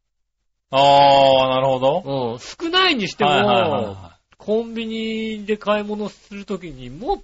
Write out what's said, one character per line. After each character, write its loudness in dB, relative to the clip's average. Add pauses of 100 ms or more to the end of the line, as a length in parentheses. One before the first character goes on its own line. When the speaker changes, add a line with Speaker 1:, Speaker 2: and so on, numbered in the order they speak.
(720)
Speaker 1:
あ -4
ー、 6
な 0
る 0
ほ 0
ど。 -2
Speaker 2:
う -10
ん。 -20
少 -12
な 2
い 0
に -4
し -12
て -2
も、 4
Speaker 1:
は 2
い 2
は 2
い 2
は 0
い -4
は -14
い。 -20
Speaker 2:
コ -4
ン -14
ビ -8
ニ -8
で -2
買 -2
い -10
物 -8
す -18
る -16
と -8
き -14
に -16
も -6
っ -4